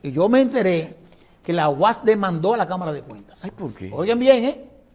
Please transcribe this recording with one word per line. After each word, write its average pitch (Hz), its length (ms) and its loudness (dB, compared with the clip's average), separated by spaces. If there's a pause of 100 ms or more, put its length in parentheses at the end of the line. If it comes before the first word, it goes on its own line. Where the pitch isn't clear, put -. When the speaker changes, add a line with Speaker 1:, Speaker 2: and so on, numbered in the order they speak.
Speaker 1:
y 143 80 -8
yo 156 160 2
me 254 140 6
enteré 185 640 -2 (400)
que 170 80 -4
la 160 160 2
uas 190 340 0
demandó 202 520 2
a - 20 -4
la 185 100 -2
Cámara 175 240 -6
de 139 120 -10
Cuentas. 107 400 -20
Speaker 2:
Ay, 190 80 -12
¿por 156 220 -12
qué? 95 200 -14
Speaker 1:
Oigan 190 240 -2
bien, 254 280 4
¿eh? 285 200 -6 (300)